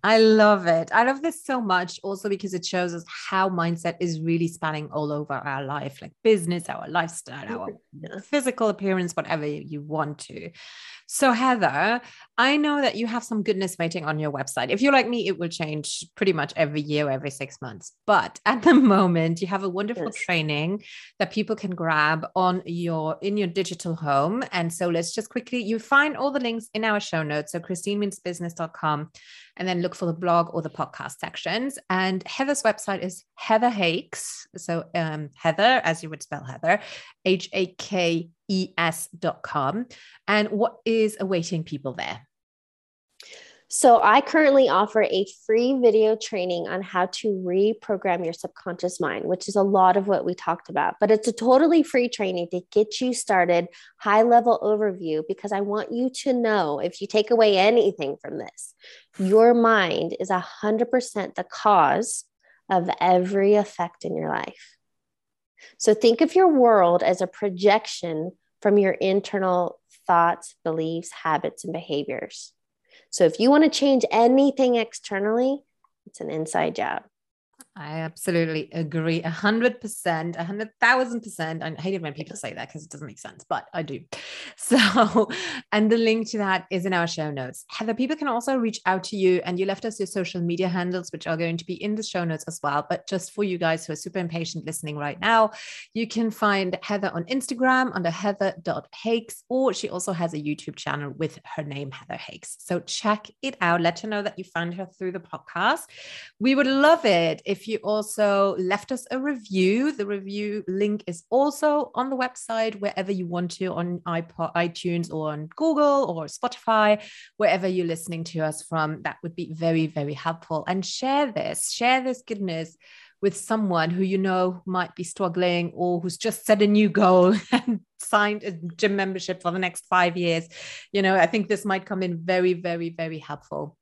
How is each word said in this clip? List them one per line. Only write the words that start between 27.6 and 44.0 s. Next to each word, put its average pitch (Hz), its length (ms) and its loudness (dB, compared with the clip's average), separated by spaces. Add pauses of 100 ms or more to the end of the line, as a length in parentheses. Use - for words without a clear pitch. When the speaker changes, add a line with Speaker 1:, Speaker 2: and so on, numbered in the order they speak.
Speaker 1:
means 196 200 -4
business 175 340 -8
dot 165 200 -8
com, 151 360 -4 (460)
and 185 120 -6
then 180 140 -2
look 175 140 -4
for 190 100 -6
the 170 80 -2
blog 170 400 2
or 165 80 -4
the 151 80 -8
podcast - 500 -8
sections. 240 600 -6 (100)
And 185 380 -2
Heather's 277 360 -4
website 214 400 -2
is 185 200 -10 (120)
Heather 226 340 2
Hakes. - 800 -4 (100)
So, 165 360 -6
um, 156 420 -4
Heather, 214 480 2
as 165 200 -2
you 156 60 -12
would 156 140 -12
spell 147 200 -12
Heather, 175 360 0 (460)
H 190 280 0
A 185 140 0
K 170 600 -2 (180)
E 190 300 -2
S 165 300 -2 (100)
dot - 260 -4
com. 156 440 -2 (400)
And 208 220 2
what 214 360 -2
is 220 340 0
awaiting 175 440 -2
people 139 300 -8
there? 113 280 -10 (1500)
Speaker 2:
So 240 320 8